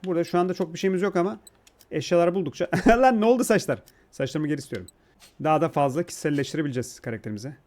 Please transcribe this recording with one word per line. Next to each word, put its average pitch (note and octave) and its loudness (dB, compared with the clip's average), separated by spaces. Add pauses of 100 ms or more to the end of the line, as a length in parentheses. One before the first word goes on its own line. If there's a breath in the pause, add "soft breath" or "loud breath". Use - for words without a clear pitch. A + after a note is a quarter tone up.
Burada F3 0
şu F3 0
anda F3+ 0
çok E3+ -6
bir E3 -10
şeyimiz F#3 0
yok G3 -2
ama G3 0 (520)
eşyalar E3+ 2
buldukça... F3+ -4
<laughs> F#3 2
Lan A#3 6
ne G#3+ 2
oldu B3 4
saçlar? E3+ 0 (280 soft breath)
Saçlarımı D3+ -4
geri D3 -2
istiyorum. G2+ -10 (560 soft breath)
Daha D3+ 2
da D#3+ 0
fazla C#3 0
kişiselleştirebileceğiz C#3+ -4
karakterimizi. A2 -10 (100)